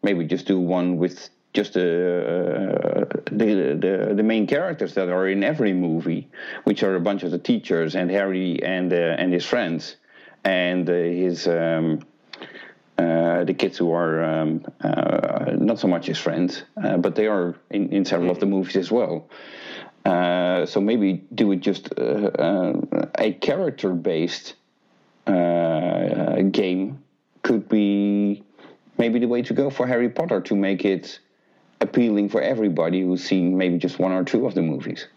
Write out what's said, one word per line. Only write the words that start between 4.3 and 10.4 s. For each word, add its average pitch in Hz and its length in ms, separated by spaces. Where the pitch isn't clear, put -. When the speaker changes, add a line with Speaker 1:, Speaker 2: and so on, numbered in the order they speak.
Speaker 1:
characters 156 480
that 95 140
are 92 180
in 98 160
every 113 300
movie, 85 560
which 101 180
are 95 120
a 90 60
bunch 98 220
of 90 80
the 87 80
teachers 85 560
and 90 160
Harry 95 520
and, 90 300
uh, 87 40
and 87 360
his 87 140
friends 85 500